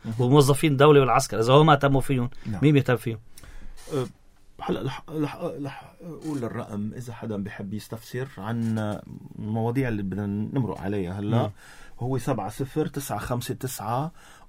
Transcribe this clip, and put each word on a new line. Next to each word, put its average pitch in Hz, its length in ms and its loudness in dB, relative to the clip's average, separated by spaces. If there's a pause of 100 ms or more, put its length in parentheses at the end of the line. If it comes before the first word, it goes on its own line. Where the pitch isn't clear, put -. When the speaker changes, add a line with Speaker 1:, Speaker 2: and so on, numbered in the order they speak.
Speaker 1:
مهم. 113 140 -6
Speaker 2:
وموظفين 139 540 6
الدولة 143 280 8
والعسكر. 113 400 2
إذا 117 120 4
هو 147 120 10
ما 156 80 8
اهتموا 139 280 4
فيهم، 123 300 0 (160)
Speaker 1:
نعم. 104 160 -4
Speaker 2:
مين 151 100 8
بيهتم 131 240 4
فيهم؟ 113 220 -4 (760)
Speaker 1:
أه، 131 120 -2 (540)
هلأ - 220 -6
رح، 131 280 -6
رح، 151 300 -6 (240)
رح - 280 -14 (100)
أقول 151 420 -8
الرقم 107 520 -8
إذا 120 160 -12
حدا 107 300 -8
بحب 98 320 -10
يستفسر 120 540 -10 (100)
عن 110 400 -2 (600)
المواضيع 113 500 -2
اللي 107 140 -4
بدنا 98 240 -4
نمرق 107 540 -4
عليها 95 400 -4
هلأ. 104 160 0
Speaker 2:
نعم. 117 140 0 (500)
Speaker 1:
هو 127 180 -4
سبعة 110 300 -4
صفر 139 380 -4
تسعة 120 320 -6
خمسة 120 360 -6
تسعة 131 580 -4 (360)